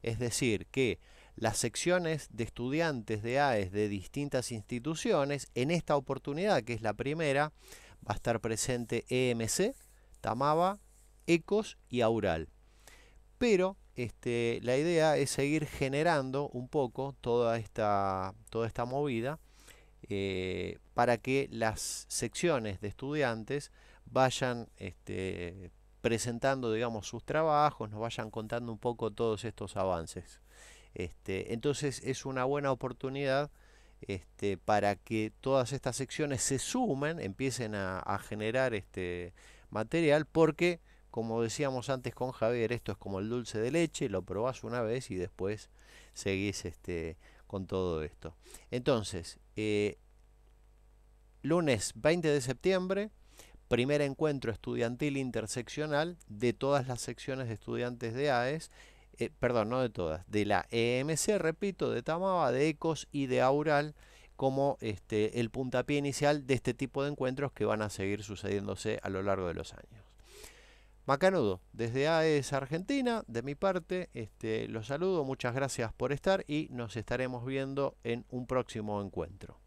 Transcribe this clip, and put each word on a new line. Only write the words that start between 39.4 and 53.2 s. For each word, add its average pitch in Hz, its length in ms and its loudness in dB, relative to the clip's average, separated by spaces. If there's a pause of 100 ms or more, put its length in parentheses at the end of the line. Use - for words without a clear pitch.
material, 147 560 2
porque, 165 560 2 (300)
como 113 320 -2
decíamos 127 480 -2
antes 127 240 -4
con 127 160 -4
Javier, 117 420 0
esto 113 200 -4
es - 60 -6
como 98 200 -6
el 104 100 -2
dulce 117 300 -4
de 120 140 0
leche, 160 360 0
lo 95 140 0
probás 110 420 -4
una 117 180 -4
vez 117 280 -2
y 92 60 -4
después 92 520 -4 (460)
seguís, 98 500 -2
este, 85 540 -6 (280)
con 95 200 -6
todo 90 360 0
esto. - 320 -10 (360)
Entonces, 117 680 -2 (180)
eh, 104 420 2 (1400)
lunes 143 540 2
veinte 160 320 4
de 147 120 4
septiembre, 185 680 0 (560)